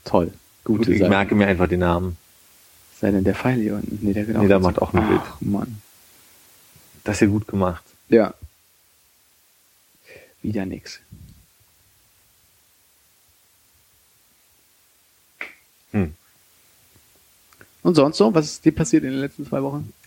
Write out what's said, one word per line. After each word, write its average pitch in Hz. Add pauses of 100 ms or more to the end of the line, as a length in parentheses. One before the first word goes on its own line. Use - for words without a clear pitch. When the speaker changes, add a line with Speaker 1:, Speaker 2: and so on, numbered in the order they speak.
Speaker 1:
Toll. 90 (320)
Gute 107
Speaker 2:
Gut, -
ich -
Speaker 1:
Sache. 98
Speaker 2:
merke 98
mir 101
einfach 90
den 90
Namen. 87 (840)
Speaker 1:
Sei 101
denn 95
der 98
Pfeil 127
hier 104
unten? 104
Nee, 104
der 104
geht 110
auch 107
Speaker 2:
Nee, 101
der 95
Speaker 1:
nicht. 92
Speaker 2:
macht -
auch -
ein 110
Bild. 104
Speaker 1:
Ach, -
Mann. 101 (1200)
Speaker 2:
Das 104
ist -
ja 110
gut 104
gemacht. 92 (260)
Speaker 1:
Ja. 107 (2000)
Wieder 107
nix. - (4000)
Speaker 2:
Hm. 90 (1700)
Speaker 1:
Und 170
sonst 151
so? 208
Was 156
ist -
dir 160
passiert 156
in 135
den 135
letzten 139
zwei 139
Wochen? 143 (160)